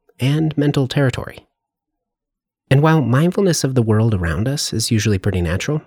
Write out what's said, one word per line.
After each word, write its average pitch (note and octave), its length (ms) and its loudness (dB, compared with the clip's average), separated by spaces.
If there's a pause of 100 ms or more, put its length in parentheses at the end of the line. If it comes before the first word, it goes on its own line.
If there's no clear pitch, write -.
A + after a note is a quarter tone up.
(200)
and D#3 380 0
mental C#3+ 300 0
territory. - 580 -4 (1200)
And C#3 120 4
while D#3+ 180 4
mindfulness D#3+ 640 2
of C3+ 100 -2
the B2 80 2
world A2 300 2
around F2+ 360 -2
us C#3+ 240 -6
is - 180 -4
usually G#2+ 280 0
pretty F#2+ 220 -2
natural, F#2 460 -2